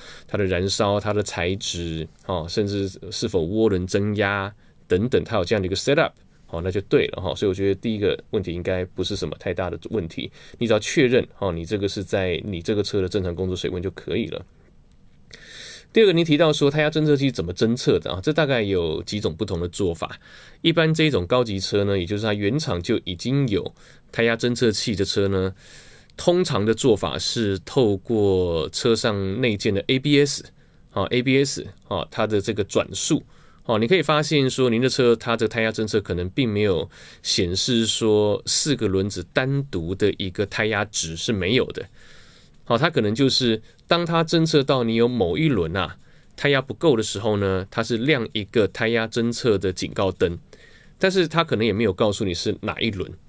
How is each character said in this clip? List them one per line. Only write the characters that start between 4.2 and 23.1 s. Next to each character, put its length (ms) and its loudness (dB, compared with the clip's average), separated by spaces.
等 200 2
等， 140 2
它 140 -4
有 80 2
这 100 0
样 80 2
的 40 -2
一 40 -4
个 60 -2
setup， 340 2
哦， 160 -8
那 40 -2
就 120 -2
对 280 2
了， 140 -10
哈。 100 -4
所 140 -2
以 20 4
我 60 2
觉 140 0
得 80 2
第 180 -4
一 40 -4
个 220 0
问 120 -2
题 100 -6
应 80 -6
该 260 -2
不 180 -6
是 100 -4
什 140 -6
么 100 -8
太 160 -6
大 160 -4
的 80 -8
问 180 -2
题， 240 -10
你 80 0
只 60 2
要 80 6
确 260 2
认， 180 4
哦， 140 -2
你 120 -6
这 140 -4
个 80 0
是 160 -4
在 420 -2
你 160 -6
这 140 -2
个 80 2
车 180 -2
的 80 0
正 140 0
常 100 -4
工 140 -4
作 80 -2
水 160 -4
温 100 -4
就 120 -6
可 240 -6
以 100 -2
了。 180 -10
第 100 6
二 40 8
个， 60 6
您 120 4
提 120 4
到 160 4
说 180 4
胎 120 2
压 60 2
侦 160 0
测 120 6
器 160 2
怎 120 -4
么 80 -6
侦 240 2
测 220 2
的 140 -4
啊？ 100 -4
这 100 0
大 140 2
概 160 0
有 400 0
几 160 -6
种 160 -2
不 100 -6
同 140 -4
的 80 -2
做 260 -2
法。 280 -8
一 100 2
般 220 2
这 80 2
一 80 4
种 160 0
高 160 2
级 160 -2
车 240 0
呢， 160 2
也 80 -2
就 100 -2
是 60 -4
它 100 0
原 240 0
厂 240 -2
就 220 0
已 140 -8